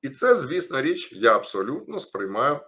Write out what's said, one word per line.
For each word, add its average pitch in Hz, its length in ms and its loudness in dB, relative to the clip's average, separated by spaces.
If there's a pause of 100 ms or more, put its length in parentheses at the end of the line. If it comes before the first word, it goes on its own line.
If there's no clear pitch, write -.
І 135 80 -8
це, 247 260 4
звісно, 160 460 -4
річ, 170 320 -2
я 107 220 6
абсолютно 117 640 -4
сприймаю 110 680 -2